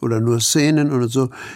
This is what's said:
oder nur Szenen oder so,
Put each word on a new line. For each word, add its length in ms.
oder 180
nur 220
Szenen 500
oder 160
so, 220